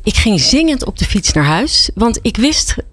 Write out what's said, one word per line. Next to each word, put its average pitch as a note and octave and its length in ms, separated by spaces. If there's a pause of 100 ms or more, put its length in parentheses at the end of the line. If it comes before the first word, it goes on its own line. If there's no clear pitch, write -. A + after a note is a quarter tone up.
ik - 140
ging G3+ 240
zingend C#4+ 440
op - 140
de - 60
fiets - 280
naar D3+ 120
huis. E3 500
Want A3+ 280
ik - 140
wist C#4+ 400 (160)